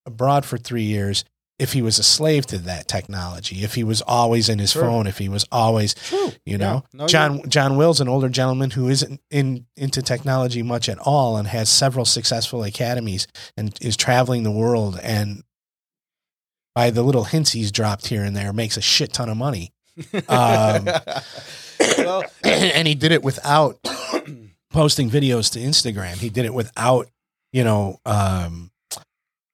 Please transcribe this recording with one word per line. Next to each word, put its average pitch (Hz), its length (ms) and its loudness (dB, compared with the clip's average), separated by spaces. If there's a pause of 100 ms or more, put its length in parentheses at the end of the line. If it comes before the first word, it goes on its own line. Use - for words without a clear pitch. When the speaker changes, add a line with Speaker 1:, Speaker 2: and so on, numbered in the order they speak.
Speaker 1:
abroad 131 400 0
for 123 120 -6
three 117 260 -6
years 101 400 -2 (340)
if 127 160 -2
he 135 80 2
was 110 180 2
a - 40 0
slave 151 440 2
to 101 100 -6
that 85 300 -8
technology, 92 800 -8
if - 80 -6
he 120 100 -2
was 110 180 0
always 117 460 4
in 110 120 0
his 101 120 0
Speaker 2:
Sure. 156 120 0
Speaker 1:
phone, 117 240 2
if 95 100 -4
he 98 100 -4
was 98 240 -2
always, 113 420 2
Speaker 2:
True. 381 340 -2 (180)
Speaker 1:
you - 80 -4
Speaker 2:
Yeah. 202 40 -2
Speaker 1:
know, 196 260 0 (100)
Speaker 2:
No, 143 140 -6
Speaker 1:
John, 151 320 2
Speaker 2:
you're - 80 -10
Speaker 1:
John 135 280 2
Will's 151 240 4
an 131 80 0
older 131 220 2
gentleman 131 420 0
who 127 160 0
isn't 135 320 0 (100)
in, 135 360 0 (100)
into 135 260 -4
technology 127 600 -2
much 120 240 -2
at 104 120 -4
all 139 360 2
and 104 140 -2
has 110 200 0
several 131 360 2
successful 117 580 -2
academies 113 640 -4 (300)
and 104 240 -4
is 113 160 -2
traveling 123 460 2
the 107 80 0
world. 110 520 0
And 104 400 -4 (1300)
by 120 160 4
the 117 120 2
little 127 220 4
hints 160 260 2
he's 107 220 -2
dropped 104 340 -2
here 104 160 -2
and 101 140 -4
there, 101 160 -4
makes 110 240 -4
a 104 40 -6
shit - 300 2
ton 120 160 -4
of 107 80 -4
money. 113 380 -6 (560)
Um, 110 640 4
Speaker 2:
<laughs> 160 60 0 (1000)
Well 185 260 0 (120)
Speaker 1:
<clears throat> - 80 -12
and 170 440 2
he 151 80 2
did 151 160 2
it 160 120 4
without 147 560 2 (480)
<clears throat> 117 420 -20
posting 147 400 2
videos 127 440 2
to 120 60 -8
Instagram. 104 580 -2
He 120 120 -4
did 120 160 -2
it 120 80 -4
without, 117 560 0 (420)
you 127 140 2
know, 104 400 0
um, 92 640 -2 (840)